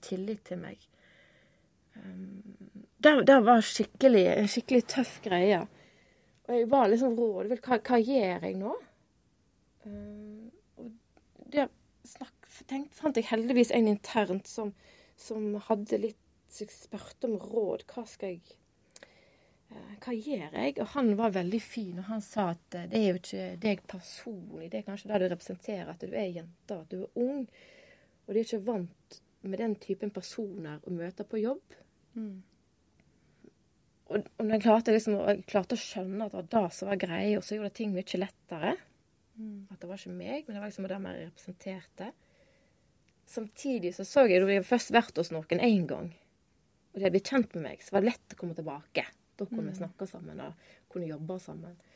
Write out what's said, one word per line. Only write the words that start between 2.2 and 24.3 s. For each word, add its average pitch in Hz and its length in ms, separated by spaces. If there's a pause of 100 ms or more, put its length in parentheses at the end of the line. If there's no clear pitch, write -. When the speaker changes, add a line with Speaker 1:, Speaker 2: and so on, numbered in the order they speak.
Speaker 1:
det, 302 160 (100)
det 269 160
var 226 200
skikkelig, 220 640 (140)
en 208 100
skikkelig 240 380
tøff - 380
greie. 185 400 (880)
Og 240 60
jeg 233 140
var 262 200
liksom 233 280
råd, 208 320
vel, 240 100
hva, 247 200
hva 247 180
gjør 214 480
jeg 190 100
nå? 202 200 (1120)
Ehm, 208 640 (260)
og 233 140 (600)
der 285 180 (360)
snakk-, - 440 (180)
tenkt, 277 260
fant 311 240
jeg 233 80
heldigvis 233 460
en 226 160
internt 202 600
som, 214 260 (440)
som 214 380
hadde 214 420
litt, 208 200 (320)
så - 160
jeg - 80
spurte - 560
om 220 80
råd. 190 480
Hva - 220
skal - 260
jeg - 220 (1160)
eh, 214 300
hva 247 140
gjør 214 380
jeg? 269 280
Og 220 60
han 240 280
var 226 160
veldig 190 300
fin, 185 380
og 190 60
han 214 160
sa 202 280
at, - 260
eh, 175 120
det 202 100
er 220 120
jo 180 100
ikke 185 400
deg 202 280
personlig, 175 840